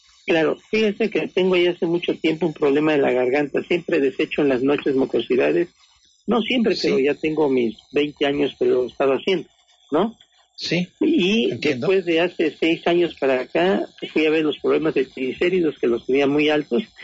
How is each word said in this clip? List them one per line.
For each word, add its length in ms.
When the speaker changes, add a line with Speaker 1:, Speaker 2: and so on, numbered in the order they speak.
Speaker 1:
Claro, 320
fíjese 380
que 200
tengo 280
ya 140
hace 160
mucho 320
tiempo 280
un 60
problema 400
de 60
la 140
garganta. 500
Siempre 360
desecho 440
en 80
las 120
noches 320
mucosidades. 760
No 160
siempre, 340
Speaker 2:
Sí. 120
Speaker 1:
pero 100
ya 160
tengo 340
mis 300
veinte 360
años 320
que 80
lo 180
he 40
estado 260
haciendo, 340
¿no? 240
Speaker 2:
Sí, 320
Speaker 1:
Y 500
Speaker 2:
entiendo. 360
Speaker 1:
después 180
de 160
hace 400
seis 260
años 320
para 220
acá, 480
fui 140
a 40
ver 140
los 140
problemas 340
de 140
triglicéridos, 760
que 60
los 180
tenía 220
muy 240
altos, 320